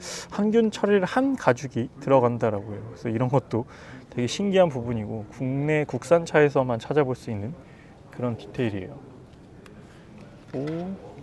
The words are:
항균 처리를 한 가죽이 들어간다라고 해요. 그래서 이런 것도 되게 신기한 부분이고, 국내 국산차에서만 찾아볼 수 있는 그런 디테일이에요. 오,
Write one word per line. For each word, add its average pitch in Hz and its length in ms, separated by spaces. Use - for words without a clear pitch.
항균 214 400
처리를 202 340
한 262 320
가죽이 131 520
들어간다라고 117 720
해요. 104 180
그래서 - 180
이런 113 200
것도 123 380
되게 123 160
신기한 190 420
부분이고, 113 600
국내 143 540
국산차에서만 143 960
찾아볼 131 380
수 - 140
있는 110 240
그런 120 260
디테일이에요. 104 640
오, 160 360